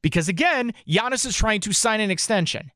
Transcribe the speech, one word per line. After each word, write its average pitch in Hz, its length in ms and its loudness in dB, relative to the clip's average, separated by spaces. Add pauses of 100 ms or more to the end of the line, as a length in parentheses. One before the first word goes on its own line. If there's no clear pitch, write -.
Because 160 280 0
again, 247 440 0 (140)
Giannis 233 380 0
is - 100 -4
trying 214 260 2
to 202 120 -4
sign 214 260 2
an 208 100 0
extension. 180 680 0